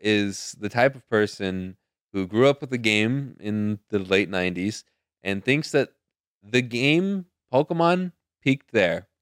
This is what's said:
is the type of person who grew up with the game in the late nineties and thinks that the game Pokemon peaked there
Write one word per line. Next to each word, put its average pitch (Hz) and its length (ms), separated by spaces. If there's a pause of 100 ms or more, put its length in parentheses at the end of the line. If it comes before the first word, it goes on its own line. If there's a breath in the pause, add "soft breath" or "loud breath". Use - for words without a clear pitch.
is 101 600
the 104 80
type 131 260
of 127 140
person 95 680 (360)
who 95 160
grew 113 200
up 143 120
with 131 100
the 127 80
game 117 640
in 104 480
the 104 100
late 95 300
nineties 92 560 (400)
and 98 200
thinks 143 280
that 143 180 (520)
the 113 200
game 156 640 (260)
Pokemon 170 600 (280)
peaked 139 320
there 90 360 (140)